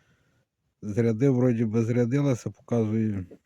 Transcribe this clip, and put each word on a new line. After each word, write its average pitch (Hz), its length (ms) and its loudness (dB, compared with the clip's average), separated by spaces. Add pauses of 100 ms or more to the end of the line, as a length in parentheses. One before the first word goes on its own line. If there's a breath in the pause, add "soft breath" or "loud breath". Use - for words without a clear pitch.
(840)
Зарядив, 113 520 2
вроді 123 300 2
би 113 200 0
зарядилася, 120 680 0
показує 107 760 -2 (200)